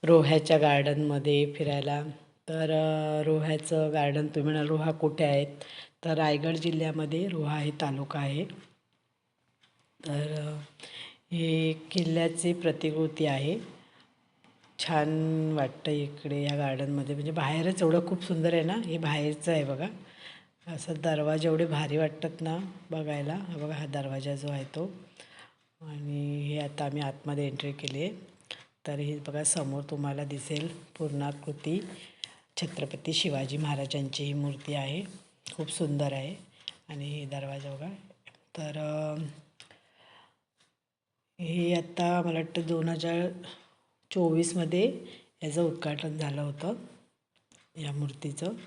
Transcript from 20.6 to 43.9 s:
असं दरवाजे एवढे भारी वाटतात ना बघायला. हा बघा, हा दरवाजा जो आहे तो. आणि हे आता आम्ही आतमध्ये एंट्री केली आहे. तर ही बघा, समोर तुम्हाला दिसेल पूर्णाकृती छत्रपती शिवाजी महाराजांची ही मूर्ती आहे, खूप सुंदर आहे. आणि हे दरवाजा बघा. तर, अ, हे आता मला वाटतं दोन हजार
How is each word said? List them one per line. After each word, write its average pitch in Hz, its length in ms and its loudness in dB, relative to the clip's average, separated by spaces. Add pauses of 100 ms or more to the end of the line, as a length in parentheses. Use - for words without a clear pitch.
असं 165 260 -6
दरवाजे 156 540 2
एवढे 160 180 4
भारी 151 320 0
वाटतात 160 440 -2
ना 160 160 -2 (340)
बघायला. 151 440 -2
हा 180 220 -6
बघा, 151 160 -4
हा 147 120 -4
दरवाजा 139 500 -4
जो 143 160 -6
आहे 139 120 -4
तो. 165 280 -6 (880)
आणि 147 600 -4
हे 147 180 -2
आता 147 260 -4
आम्ही 143 160 -2
आतमध्ये 143 460 -2
एंट्री 139 240 -6
केली 143 320 -4
आहे. 196 80 -2 (760)
तर 143 120 -4
ही 147 200 -2
बघा, 143 240 -4
समोर 139 460 0
तुम्हाला 143 340 -2
दिसेल 143 440 -4 (300)
पूर्णाकृती 147 920 -4 (680)
छत्रपती 147 560 -6
शिवाजी 139 440 0
महाराजांची 139 640 -2
ही 143 100 -2
मूर्ती 143 400 -4
आहे, 143 300 -2 (500)
खूप 156 160 -6
सुंदर 143 440 0
आहे. 139 220 -6 (540)
आणि 143 160 -8
हे 147 200 -6
दरवाजा 139 500 -8
बघा. 151 140 -8 (680)
तर, 151 200 -6
अ, 151 440 -4 (2250)
हे 175 340 2
आता 175 480 2
मला 165 180 2
वाटतं 160 280 -2
दोन 165 220 2
हजार 170 420 0 (800)